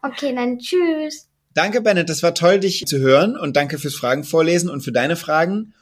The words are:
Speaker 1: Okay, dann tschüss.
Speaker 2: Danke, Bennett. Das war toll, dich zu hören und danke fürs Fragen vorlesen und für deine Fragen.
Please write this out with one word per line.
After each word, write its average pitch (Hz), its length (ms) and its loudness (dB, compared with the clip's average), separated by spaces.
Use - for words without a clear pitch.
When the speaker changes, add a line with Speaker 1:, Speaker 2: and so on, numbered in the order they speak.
Speaker 1:
Okay, 269 320 -6
dann 247 240 -4
tschüss. 311 680 -2
Speaker 2:
Danke, 202 300 0
Bennett. 185 260 2
Das 156 140 -4
war 170 120 2
toll, 180 240 4
dich 180 280 -2
zu 143 120 -2
hören 139 380 4
und 143 200 -6
danke 143 220 0
fürs 143 160 -6
Fragen 135 300 -2
vorlesen 165 460 2
und 139 100 -8
für 135 120 -8
deine 131 240 0
Fragen. 175 640 -2